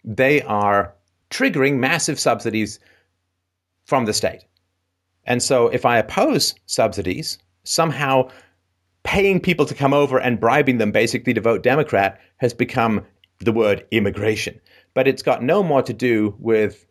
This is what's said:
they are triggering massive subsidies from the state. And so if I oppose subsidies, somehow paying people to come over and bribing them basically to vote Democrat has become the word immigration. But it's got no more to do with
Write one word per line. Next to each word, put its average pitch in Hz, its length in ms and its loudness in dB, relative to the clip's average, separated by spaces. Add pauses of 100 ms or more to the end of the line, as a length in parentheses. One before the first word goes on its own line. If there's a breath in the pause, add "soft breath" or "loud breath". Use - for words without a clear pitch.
they 131 380 2
are 101 500 0 (380)
triggering 143 460 0
massive 151 420 -2
subsidies 104 600 -2 (1040 soft breath)
from 131 200 0
the 104 80 -2
state. - 320 -4 (800)
And 123 160 0
so 120 260 2
if 123 200 -2
I 120 100 4
oppose 190 560 0 (140)
subsidies, 107 720 -4 (240)
somehow 139 680 -2 (720 loud breath)
paying 196 380 0
people 160 260 0
to - 80 -10
come 139 180 0
over 143 280 2
and 123 200 0
bribing 127 380 2
them 107 140 0
basically 117 420 0
to 107 80 0
vote 107 220 0
Democrat 123 560 0 (180 soft breath)
has 123 160 -2
become 113 500 -2 (360)
the 110 120 0
word 107 380 0
immigration. 107 680 -2 (340 soft breath)
But 135 140 2
it's 131 160 -2
got 123 180 0
no 175 220 0
more 143 180 2
to 123 120 -6
do 107 440 0
with 107 540 -2